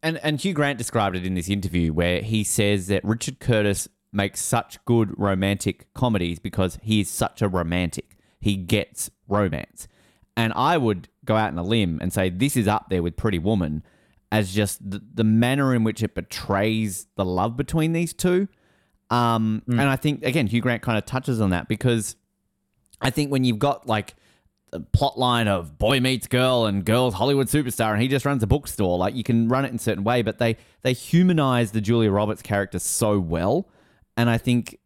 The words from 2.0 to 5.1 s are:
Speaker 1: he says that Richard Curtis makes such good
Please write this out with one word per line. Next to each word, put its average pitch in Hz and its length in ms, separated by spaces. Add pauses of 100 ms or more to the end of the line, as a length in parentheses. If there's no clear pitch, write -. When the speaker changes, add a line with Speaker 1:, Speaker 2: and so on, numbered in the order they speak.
Speaker 1:
he 110 240
says 101 440
that 98 160
Richard 113 360
Curtis 104 480 (240)
makes 101 280
such - 440
good 113 340